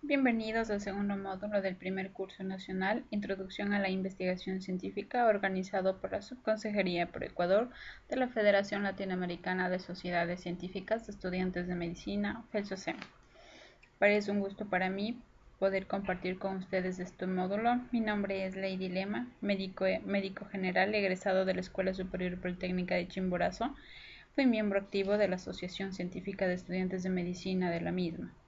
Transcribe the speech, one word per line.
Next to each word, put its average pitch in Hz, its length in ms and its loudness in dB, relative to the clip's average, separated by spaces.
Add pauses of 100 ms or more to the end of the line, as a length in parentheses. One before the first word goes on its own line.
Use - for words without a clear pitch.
Bienvenidos 226 600 2
al 202 140 0
segundo 202 340 -2
módulo 196 460 -2
del 190 140 -2
primer 190 360 -4
curso 190 320 -8
nacional, 190 640 -2
Introducción 196 640 -2
a 202 60 2
la 196 100 2
Investigación 190 720 -2
Científica, 190 640 -2
organizado 190 760 2
por 190 140 -6
la 196 80 -2
Subconsejería 202 880 0
Pro - 180 -6
Ecuador 202 460 4 (400)
de - 60 0
la 254 120 2
Federación 202 540 4
Latinoamericana 185 880 0
de 185 80 0
Sociedades 175 640 -2
Científicas 185 640 -4
de 208 60 -10
Estudiantes 185 560 -2
de 180 60 -2
Medicina, 202 760 -2
felsosem. 196 460 -4 (1000)
Para, 208 140 6
es 208 160 2
un 202 120 2
gusto 196 260 -4
para 185 240 2
mí 208 320 -4 (360)
poder 190 280 2
compartir 185 520 -2
con 190 200 -2
ustedes 185 400 -2
este 185 280 -6
módulo. 202 540 2 (100)
Mi 233 100 2
nombre 202 440 0
es 190 120 -4
Lady 190 340 -2
Lema, 202 380 -2 (120)
médico, 190 460 0 (180)
médico 196 400 -2
general 185 500 2
egresado 190 520 2
de 185 80 2
la 185 80 -2
Escuela 190 320 -2
Superior 180 440 -4
Politécnica 180 580 -2
de 180 120 0
Chimborazo. 190 680 0 (600)
Fui 277 100 4
miembro 214 340 6
activo 196 380 2
de 208 120 6
la 180 80 2
Asociación 185 580 -6
Científica 190 520 -2
de 180 60 4
Estudiantes 185 520 -2
de 185 40 0
Medicina 180 640 0
de 170 100 0
la 170 100 -2
misma 175 440 -2 (140)